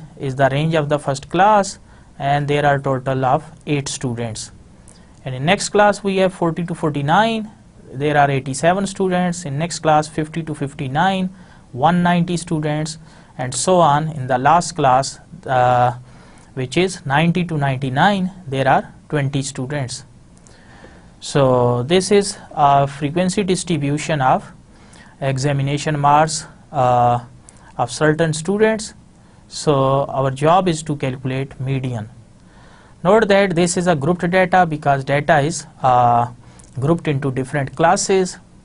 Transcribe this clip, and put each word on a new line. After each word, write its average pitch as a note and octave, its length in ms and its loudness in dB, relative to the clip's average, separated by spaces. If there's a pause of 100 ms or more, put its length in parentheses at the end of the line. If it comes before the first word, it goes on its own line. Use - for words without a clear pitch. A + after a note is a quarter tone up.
(180)
is C3+ 180 -8
the C3+ 160 2
range D#3 220 0
of D3+ 160 0
the D3 100 0
first - 300 -6
class, G3 500 2 (380)
and C#3+ 300 -2
there D3 180 0
are C#3+ 140 2
total C3+ 440 -2
of C#3 280 0 (160)
eight C#3+ 200 -2
students. A#2 640 -8 (720)
And C3 120 -10
in C3 100 -6
next G3 240 0
class G#3 340 2
we G3 140 -2
have F#3 160 2
forty E3+ 320 -2
to E3+ 80 -8
forty-nine, F3 760 -2 (400)
there D3 260 -2
are C#3+ 140 4
eighty-seven E3 560 0
students. F3+ 580 -2
In C#3 140 -6
next E3 200 -6
class D3+ 280 2
fifty D#3 340 -6
to D#3 140 -8
fifty-nine, D#3+ 720 -2 (420)
one E3 300 2
ninety F3 360 0
students, D#3 600 -4 (400)
and B2+ 160 -6
so - 260 2
on. D3+ 280 4
In D3+ 180 -8
the B2+ 140 0
last D#3+ 320 2
class, C3+ 480 0 (260)
uh, B2 460 4 (640)
which B2+ 220 -6
is F#3+ 280 -2
ninety E3 380 2
to E3 140 -4
ninety-nine, C#3 720 0 (160)
there C3 200 -2
are E3 240 2 (180)
twenty C#3 340 -2
students. C3+ 640 -8 (1120)
So B2 640 2
this F#3 280 0
is G3+ 260 2 (140)
a C#3 360 4
frequency F3 560 -2
distribution D3+ 800 -2
of D3 280 2 (680)
examination C#3 800 -2
marks, D3 460 2 (260)
uh, B2 480 2 (560)
of B2 160 -4
certain D#3 420 0
students. G#3 600 -2 (540)
So C3+ 600 0
our C3+ 200 -2
job D#3+ 380 2
is D#3 160 -2
to D3+ 120 -4
calculate C3 640 -6
median. B2+ 500 -4 (960)
Note G#3+ 260 4
that G3 260 2
this F3 220 0
is F3 100 0
a F3 80 4
grouped F3 340 0
data F#3 380 2
because D3 360 -2
data C#3+ 360 2
is, D3+ 260 -2 (160)
uh, A#2+ 460 4 (520)
grouped E3 280 0
into C#3 240 -2
different C3 440 -4
classes. F#3 600 0 (280)